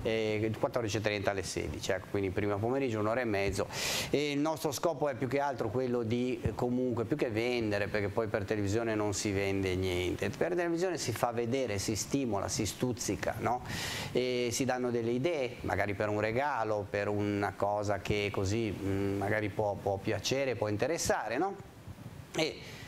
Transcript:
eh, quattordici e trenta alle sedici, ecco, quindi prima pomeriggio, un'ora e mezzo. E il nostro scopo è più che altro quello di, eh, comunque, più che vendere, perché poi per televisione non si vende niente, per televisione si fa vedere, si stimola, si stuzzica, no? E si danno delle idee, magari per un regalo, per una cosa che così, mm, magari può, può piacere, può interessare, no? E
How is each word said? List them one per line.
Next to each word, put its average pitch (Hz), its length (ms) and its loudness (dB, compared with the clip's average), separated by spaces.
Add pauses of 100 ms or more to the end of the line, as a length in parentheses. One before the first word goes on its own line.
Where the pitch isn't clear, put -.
eh, 110 540 2
quattordici 117 400 0
e 104 40 0
trenta 104 300 2
alle 95 120 -2
sedici, 87 480 -4
ecco, 95 200 -2
quindi 101 180 0
prima 101 280 0
pomeriggio, 117 420 0
un'ora 110 220 0
e 123 40 0
mezzo. 98 420 0 (420)
E 143 220 2
il 143 80 0
nostro 151 320 0
scopo 147 380 0
è 131 60 -2
più 123 120 -2
che 131 120 2
altro 127 300 0
quello 120 340 2
di, 120 380 0
eh, 110 140 -2
comunque, 123 500 2
più 147 120 0
che 147 120 2
vendere, 110 580 2
perché 101 220 0
poi 113 180 0
per 104 180 0
televisione 110 500 2
non 104 180 2
si 104 180 0
vende 98 440 2
niente, 90 540 0
per 170 260 0
televisione 170 420 0
si - 140 -2
fa 120 200 0
vedere, 117 460 0
si 107 180 0
stimola, 104 520 0
si 107 180 0
stuzzica, - 760 -2
no? 113 220 0 (500)
E 123 400 2
si 127 140 2
danno 127 240 2
delle 117 220 2
idee, 131 500 0
magari 101 320 2
per 107 160 0
un 104 100 2
regalo, 110 680 2
per 104 180 2
una 104 480 2
cosa 104 440 0
che 104 320 0
così, 104 400 0
mm, 98 460 0
magari 104 320 0
può, 101 260 0
può 98 220 -2
piacere, 120 580 0
può 107 120 0
interessare, 120 680 0
no? 381 180 -2 (800)
E - 420 -4 (100)